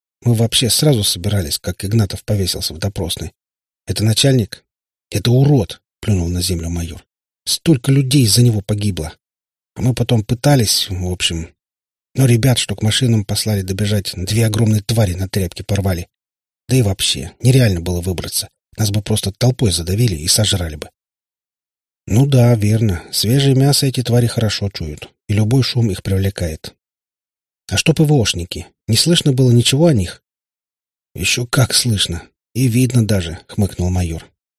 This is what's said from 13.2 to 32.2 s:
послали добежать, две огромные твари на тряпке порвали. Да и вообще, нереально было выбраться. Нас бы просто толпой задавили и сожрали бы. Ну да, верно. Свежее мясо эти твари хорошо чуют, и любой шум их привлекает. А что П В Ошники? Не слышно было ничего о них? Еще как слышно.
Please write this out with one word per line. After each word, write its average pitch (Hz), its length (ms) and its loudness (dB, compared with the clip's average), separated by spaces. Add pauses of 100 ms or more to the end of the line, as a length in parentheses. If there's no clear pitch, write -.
послали 104 380 -2
добежать, 98 540 -4
две 107 320 0
огромные 107 340 2
твари 110 320 0
на 95 160 -6
тряпке 92 340 -4
порвали. 95 440 -2 (600)
Да 131 80 0
и 127 60 4
вообще, 95 600 -2
нереально 120 380 4
было 87 220 -6
выбраться. - 480 -6 (260)
Нас 110 140 -4
бы 101 140 -4
просто 107 280 -4
толпой 123 400 0
задавили 90 440 -2
и 76 120 -8
сожрали 87 500 0
бы. - 120 -14 (1160)
Ну 117 180 2
да, 123 300 4
верно. 107 560 0
Свежее 135 420 2
мясо 135 320 2
эти 131 160 -2
твари 120 240 2
хорошо 107 440 -2
чуют, - 440 -12 (140)
и 107 60 0
любой 110 280 2
шум 117 300 0
их 87 100 -8
привлекает. 95 760 -4 (920)
А 98 80 -2
что - 160 4
П 160 100 2
В 151 100 2
Ошники? 90 520 -2 (220)
Не 110 100 2
слышно 165 340 2
было 127 200 4
ничего 127 340 4
о 165 80 4
них? 95 300 -4 (880)
Еще 120 320 -4
как 120 300 0
слышно. 95 480 -2 (320)